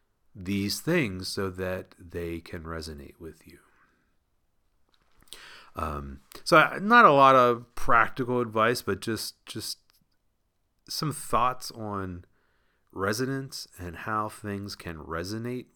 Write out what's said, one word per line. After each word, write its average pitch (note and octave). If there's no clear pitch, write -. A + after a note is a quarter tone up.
these G2+
things A2
so G2
that F#2
they E2+
can E2
resonate D#2
with -
you. D2+
Um, C#2+
so -
I, D3
not A3
a E3
lot C3+
of A#2+
practical B2
advice, A2+
but G2
just, -
just -
some D3
thoughts -
on G2
resonance C3
and F2
how G#2+
things G2+
can E2+
resonate G2